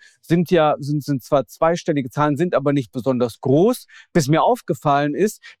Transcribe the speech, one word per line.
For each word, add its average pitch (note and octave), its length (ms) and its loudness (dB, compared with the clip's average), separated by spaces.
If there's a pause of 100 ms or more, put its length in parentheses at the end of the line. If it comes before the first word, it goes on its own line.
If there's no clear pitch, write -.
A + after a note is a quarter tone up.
(200)
sind E3+ 300 0
ja, D#3 280 2
sind, D3 240 -4
sind C#3 200 -4
zwar C3+ 240 0
zweistellige D#3+ 640 -2
Zahlen, D3 260 0
sind F3 180 -2
aber C#3+ 200 0
nicht C#3+ 180 -4
besonders B2 480 -4
groß. E3+ 460 0 (260)
Bis D3 160 0
mir D3+ 140 2
aufgefallen D3 720 0
ist, F#3 280 -4 (180)